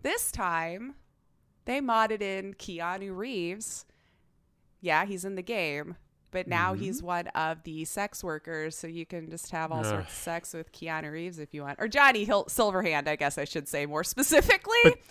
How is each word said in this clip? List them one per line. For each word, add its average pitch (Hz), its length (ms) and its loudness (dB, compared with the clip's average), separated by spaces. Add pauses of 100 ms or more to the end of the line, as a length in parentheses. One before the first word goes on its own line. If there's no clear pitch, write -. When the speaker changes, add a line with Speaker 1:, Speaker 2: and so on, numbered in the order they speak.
Speaker 1:
this 403 280 -2
time, 180 640 -2 (680)
they 262 160 -2
modded 220 420 2
in 196 320 -4
Keanu 185 640 -8
Reeves. 202 680 -6 (960)
Yeah, 165 240 2
he's 190 200 -6
in 196 100 -6
the 185 80 -6
game, 170 540 -4 (340)
but 185 160 -4
now 175 280 2
Speaker 2:
Mm-hmm. 190 80 -4
Speaker 1:
he's 208 200 -4
one 175 260 -2
of 160 360 -2
the 156 200 -8
sex - 380 -6
workers, 160 540 -6
so - 100 -10
you 165 180 -8
can 160 260 -10
just 165 200 -12
have 160 220 -4
all - 80 -2
Speaker 2:
Ugh. - 60 0
Speaker 1:
sorts 101 260 -2
of - 40 -12
sex - 380 -6
with 160 180 -12
Keanu 156 380 -8
Reeves 165 280 -8
if 151 140 -12
you 147 100 -8
want. 143 180 -8
Or 226 80 0
Johnny 262 360 8
Hil-, 208 220 4
Silverhand, 175 600 2
I 151 80 2
guess 143 200 0
I 151 80 -2
should 147 240 -6
say 147 180 -2
more 151 180 -2
specifically, 339 800 6
Speaker 2:
But 480 140 8 (120)